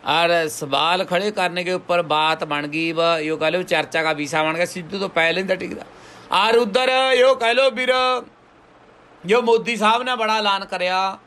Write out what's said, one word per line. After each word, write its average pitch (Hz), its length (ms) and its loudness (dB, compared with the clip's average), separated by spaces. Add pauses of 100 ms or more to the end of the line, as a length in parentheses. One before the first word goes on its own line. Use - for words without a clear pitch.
ਔਰ 170 220 2 (200)
ਸਵਾਲ 156 540 -2
ਖੜੇ 185 260 -2
ਕਰਨੇ 180 340 -2
ਕੇ 180 80 -2
ਉੱਪਰ 175 320 0
ਬਾਤ 156 400 0
ਬਣ 147 240 -6
ਗਈ 165 240 -4
ਵਾ, 165 260 0
ਇਹ 156 180 -4
ਕਹਿ 156 140 0
ਲਓ 180 140 0
ਚਰਚਾ 160 380 -2
ਕਾ 156 100 0
ਵਿਸ਼ਾ 151 300 -2
ਬਣ 156 140 -2
ਗਿਆ। 175 100 0
ਸਿੱਧੂ 180 320 -10
ਤੋਂ 190 120 -4
ਪਹਿਲੇ 165 320 0
ਹੀ 190 40 -4
ਤਾਂ 185 100 0
ਟਿਕਦਾ। - 280 -10 (520)
ਔਰ 220 200 4
ਉਧਰ 240 320 2
ਇਹ 262 460 4
ਕਹਿ 233 200 0
ਲਓ 269 160 4
ਵੀਰ, 247 220 -2 (1300)
ਜੋ 214 180 4
ਮੋਦੀ 226 340 2
ਸਾਹਿਬ 220 260 2
ਨੇ 254 140 -2
ਬੜਾ 220 220 0
ਐਲਾਨ 196 260 0
ਕਰਿਆ 185 640 -2